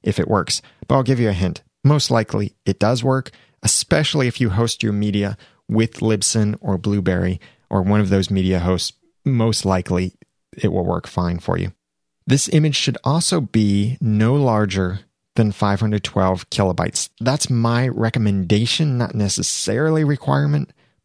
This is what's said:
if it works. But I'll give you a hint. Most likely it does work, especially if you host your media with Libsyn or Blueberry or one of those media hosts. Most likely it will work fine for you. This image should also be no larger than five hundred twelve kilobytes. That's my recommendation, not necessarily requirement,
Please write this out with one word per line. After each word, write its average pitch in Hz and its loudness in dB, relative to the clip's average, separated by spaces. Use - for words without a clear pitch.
if - 0
it - 0
works. - 0
But 135 2
I'll 135 2
give 131 0
you 117 2
a 101 0
hint. 87 -2
Most 143 2
likely 107 -2
it 98 -2
does 117 0
work, 131 -2
especially 151 0
if 117 -4
you 117 2
host 113 -2
your 107 0
media 104 -2
with 110 0
Libsyn 107 0
or 98 -4
Blueberry 92 -2
or 98 2
one 104 2
of 95 0
those 95 2
media 92 2
hosts. 90 -2
Most 117 0
likely 92 -2
it 104 0
will 90 -2
work 87 -4
fine 87 -2
for 90 -2
you. 92 -4
This - 2
image 151 2
should - -2
also 170 0
be 107 0
no 110 2
larger 101 0
than 107 2
five 101 0
hundred 107 -2
twelve 92 -2
kilobytes. 90 -2
That's 127 -2
my 117 0
recommendation, 110 0
not 120 -2
necessarily 131 -2
requirement, 143 0